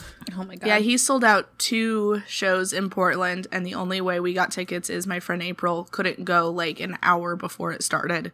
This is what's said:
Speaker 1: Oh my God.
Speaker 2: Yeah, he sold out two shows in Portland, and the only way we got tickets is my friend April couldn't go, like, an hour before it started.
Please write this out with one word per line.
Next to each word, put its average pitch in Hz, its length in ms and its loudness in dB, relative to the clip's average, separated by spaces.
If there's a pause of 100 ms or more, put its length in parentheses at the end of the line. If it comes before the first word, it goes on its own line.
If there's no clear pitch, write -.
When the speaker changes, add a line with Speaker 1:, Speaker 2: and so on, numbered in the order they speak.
(380)
Speaker 1:
Oh 185 60 -6
my 190 120 -12
God. 180 120 -6
Speaker 2:
Yeah, 214 120 4
he 240 180 4
sold 262 260 4
out 208 360 4
two 220 680 2
shows 185 460 2
in 190 160 0
Portland, 180 600 0
and 185 140 -4
the 180 100 -6
only 185 260 -2
way 180 180 0
we 180 140 0
got 180 180 0
tickets 180 380 -4
is 175 180 -4
my 180 120 -2
friend 175 240 -4
April 175 480 -2
couldn't 180 340 -4
go, 170 240 4
like, 170 300 -2
an 175 240 -4
hour 175 340 2
before 175 340 -6
it - 120 -6
started. - 500 -2